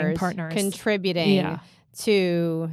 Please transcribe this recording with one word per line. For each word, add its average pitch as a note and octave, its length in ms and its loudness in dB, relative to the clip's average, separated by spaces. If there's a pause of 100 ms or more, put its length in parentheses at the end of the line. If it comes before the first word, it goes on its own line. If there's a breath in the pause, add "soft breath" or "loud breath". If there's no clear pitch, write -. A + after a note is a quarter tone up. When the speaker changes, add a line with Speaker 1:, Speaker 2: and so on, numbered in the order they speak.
(160)
Speaker 1:
partners - 20 -4
Speaker 2:
partners. E3 360 -4
Speaker 1:
contributing G3 800 0
Speaker 2:
Yeah. F#3 240 0 (420 soft breath)
Speaker 1:
to E3+ 720 2